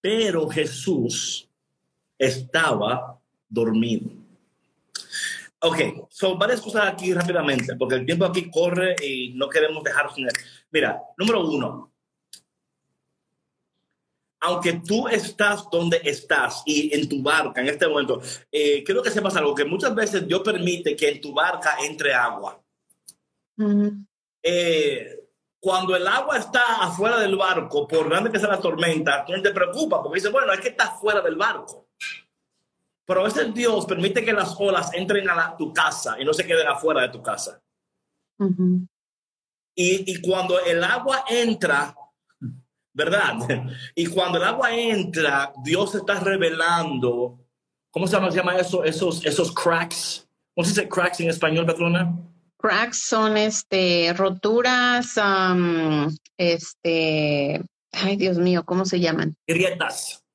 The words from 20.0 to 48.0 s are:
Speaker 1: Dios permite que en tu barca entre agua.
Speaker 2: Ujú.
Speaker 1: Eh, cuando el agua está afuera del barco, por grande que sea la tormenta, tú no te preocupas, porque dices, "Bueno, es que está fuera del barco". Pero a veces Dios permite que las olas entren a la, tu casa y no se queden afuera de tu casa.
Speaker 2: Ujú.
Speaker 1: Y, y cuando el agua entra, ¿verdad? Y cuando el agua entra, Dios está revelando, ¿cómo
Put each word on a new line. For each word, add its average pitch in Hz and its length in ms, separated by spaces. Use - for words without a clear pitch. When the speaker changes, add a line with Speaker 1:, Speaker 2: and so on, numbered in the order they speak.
Speaker 1:
Dios 180 140
permite 175 560
que 147 140
en 139 100
tu 143 140
barca 180 500
entre 147 300
agua. 120 440
Speaker 2:
Ujú. 208 340
Speaker 1:
Eh, 165 760
cuando 185 340
el 180 140
agua 269 300
está 247 440
afuera 196 380
del 190 160
barco, 165 500
por 160 220
grande 208 240
que 214 60
sea 208 100
la 196 120
tormenta, 160 680
tú 175 100
no 190 60
te 202 100
preocupas, 277 500
porque 165 140
dices, 202 160
"Bueno, 262 220
es 190 60
que 247 80
está 233 240
fuera 202 280
del 160 160
barco". - 520
Pero 185 160
a 196 40
veces 220 280
Dios 226 340
permite 190 380
que 220 80
las 202 260
olas 190 360
entren 190 340
a 175 60
la, 165 220
tu 143 180
casa 160 440
y 135 60
no 151 80
se 170 140
queden 165 220
afuera 143 340
de 120 80
tu 123 100
casa. - 400
Speaker 2:
Ujú. 180 480
Speaker 1:
Y, 190 380
y 175 100
cuando 180 420
el 170 200
agua 254 440
entra, 180 640
¿verdad? 156 420
Y 170 100
cuando 175 320
el 175 60
agua 233 280
entra, 165 800
Dios 190 320
está 196 240
revelando, 165 1200
¿cómo 180 160